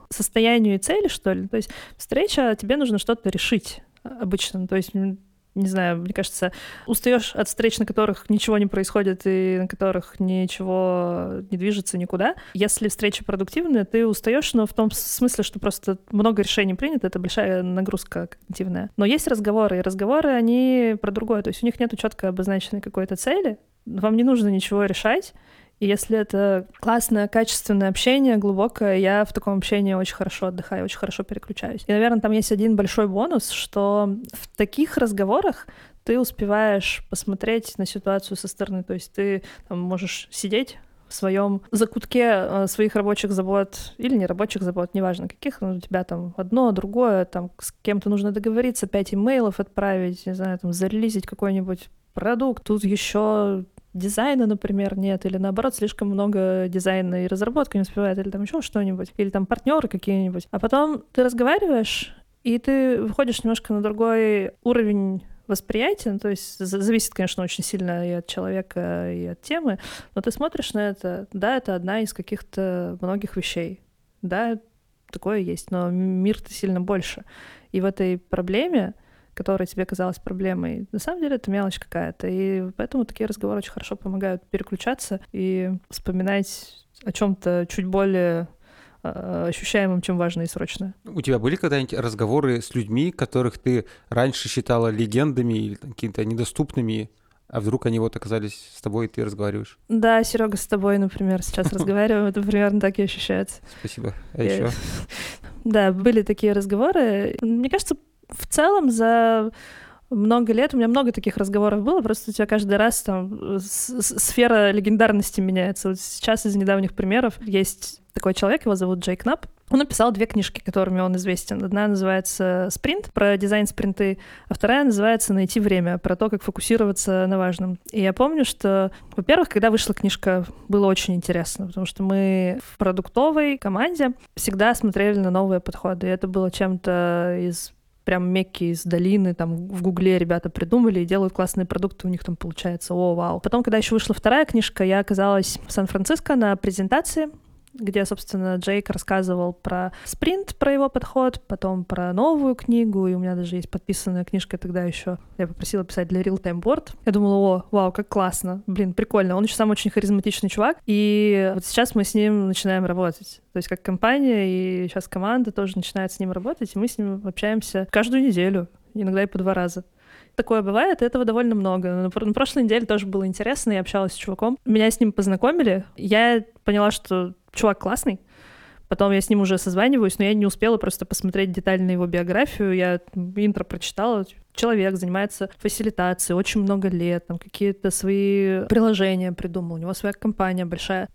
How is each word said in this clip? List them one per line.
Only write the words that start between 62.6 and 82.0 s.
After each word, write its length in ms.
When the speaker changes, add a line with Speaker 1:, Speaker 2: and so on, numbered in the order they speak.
Speaker 1:
выходишь 420
немножко 280
на 100
другой 720
уровень 640
восприятия, 640
ну, 60
то 100
есть 300
за-, 220
зависит, 320
конечно, 300
очень 220
сильно 440
и 40
от 140
человека, 840
и 140
от 160
темы, 360
но 80
ты 80
смотришь 420
на 160
это, 440
да, 240
это 180
одна 260
из 140
каких-то 840
многих 360
вещей, 440
да, 360
такое 300
есть, 300
но 180
м-, 40
мир-то 600
сильно 280
больше. 440
И 80
в 40
этой 340
проблеме 760
которая 320
тебе 200
казалась 320
проблемой, 760
на 60
самом 220
деле 160
это 140
мелочь 280
какая-то. 500